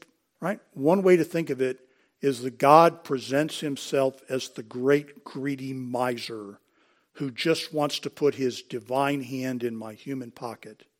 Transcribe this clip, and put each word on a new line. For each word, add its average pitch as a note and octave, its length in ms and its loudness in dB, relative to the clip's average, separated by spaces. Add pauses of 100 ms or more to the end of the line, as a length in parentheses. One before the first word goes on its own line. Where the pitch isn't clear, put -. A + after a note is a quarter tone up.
(420)
right? F#3+ 180 -4 (140)
One D#3+ 280 2
way F#3 140 8
to E3 80 6
think E3 260 -4
of C3 120 -4
it B2+ 180 -2 (400)
is C3+ 220 -2
that B2+ 160 -8
God E3 480 8
presents C#3 560 -2
himself C3+ 680 -2
as C3 200 -6
the - 140 -14
great B2+ 600 0
greedy C3+ 480 -8
miser A#2+ 880 -6 (540)
who C#3+ 180 -8
just D#3+ 420 -2
wants D3 260 -2
to C#3+ 100 -10
put C#3+ 260 0
his B2+ 260 -2
divine C3+ 640 -2
hand B2+ 400 -6
in A#2 140 -4
my A2 160 -12
human B2+ 380 -12
pocket. A2 540 -14 (140)